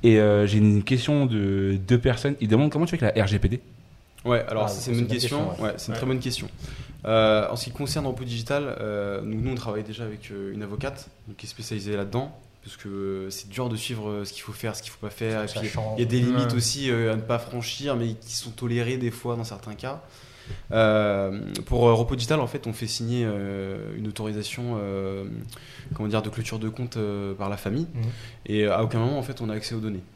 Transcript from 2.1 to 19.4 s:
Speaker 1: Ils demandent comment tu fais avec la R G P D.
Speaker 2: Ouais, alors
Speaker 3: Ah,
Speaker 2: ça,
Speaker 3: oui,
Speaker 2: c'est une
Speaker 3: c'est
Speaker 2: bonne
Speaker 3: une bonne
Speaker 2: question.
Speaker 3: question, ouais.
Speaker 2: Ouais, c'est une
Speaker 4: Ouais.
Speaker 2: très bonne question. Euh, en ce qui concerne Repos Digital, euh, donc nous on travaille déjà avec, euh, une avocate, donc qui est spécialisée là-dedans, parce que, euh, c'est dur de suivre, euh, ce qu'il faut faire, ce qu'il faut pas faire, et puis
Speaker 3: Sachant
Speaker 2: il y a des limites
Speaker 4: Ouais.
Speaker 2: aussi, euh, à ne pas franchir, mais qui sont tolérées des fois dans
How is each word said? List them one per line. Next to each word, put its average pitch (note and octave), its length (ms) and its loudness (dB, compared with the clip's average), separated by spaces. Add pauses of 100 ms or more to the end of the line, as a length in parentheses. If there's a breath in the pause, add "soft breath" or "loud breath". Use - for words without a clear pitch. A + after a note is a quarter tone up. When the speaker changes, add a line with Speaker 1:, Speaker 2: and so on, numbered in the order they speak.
Speaker 1:
Ils A2 80 2
demandent C3+ 240 6
comment D#3+ 140 2
tu E3+ 100 -2
fais - 80 0
avec G#2 100 4
la G#2+ 100 4
R - 40 4
G G2+ 100 4
P F#2+ 120 6
D. A#2+ 100 -2 (640)
Speaker 2:
Ouais, A#2+ 240 4
alors G#2+ 160 0
Speaker 3:
Ah, G#2 40 2
Speaker 2:
ça, G2+ 60 0
Speaker 3:
oui, F#2+ 60 -6
Speaker 2:
c'est B2+ 100 -4
une A#2 60 2
Speaker 3:
c'est A#2+ 40 4
Speaker 2:
bonne - 20 -
Speaker 3:
une A#2 40 2
bonne G#2+ 60 -2
Speaker 2:
question. A#2+ 360 0
Speaker 3:
question, - 160 -4
ouais. G#2+ 60 0
Speaker 2:
Ouais, - 60 -4
c'est - 120 -10
une A#2 40 -4
Speaker 4:
Ouais. A2+ 60 -2
Speaker 2:
très B2+ 80 -2
bonne C3 120 0
question. B2 300 -4 (560 loud breath)
Euh, A2 460 6
en A#2 60 -2
ce - 80 -6
qui B2 80 -8
concerne C#3+ 340 -2
Repos B2+ 160 -4
Digital, B2+ 580 -4
euh, G#2 420 -4
donc G#2+ 120 -4
nous A#2 160 -2
on C3 60 -2
travaille G#2+ 260 -4
déjà A2 220 -8
avec, G#2+ 260 -10
euh, G2 240 -8
une G#2 80 -6
avocate, G#2 460 -8 (180)
donc G#2+ 100 -16
qui - 100 -16
est - 20 -12
spécialisée G#2 480 -6
là-dedans, A2 400 -4 (260)
parce - 140 -18
que, - 120 -14
euh, G2 420 -4
c'est - 180 -12
dur B2 200 -4
de A#2 60 -2
suivre, A2 340 -6
euh, G#2 160 -4
ce G2 80 -10
qu'il - 100 -14
faut G#2+ 100 -12
faire, G#2 240 -6
ce - 80 -10
qu'il - 80 -12
faut - 120 -18
pas G#2 60 -6
faire, A2 320 -2
et G#2+ 40 -4
puis G#2+ 220 -4
Speaker 3:
Sachant A2 280 -4
Speaker 2:
il A#2+ 40 -2
y - 40 4
a A2 40 0
des B2 120 4
limites B2 300 4
Speaker 4:
Ouais. A#2 40 0
Speaker 2:
aussi, C3 380 0
euh, A2+ 200 2
à A2 40 0
ne G#2+ 40 -2
pas A#2 200 0
franchir, B2 560 -4
mais A#2 180 0
qui - 220 -10
sont - 160 -6
tolérées A#2+ 460 0
des A#2+ 120 0
fois A#2+ 240 -4
dans A#2 80 -4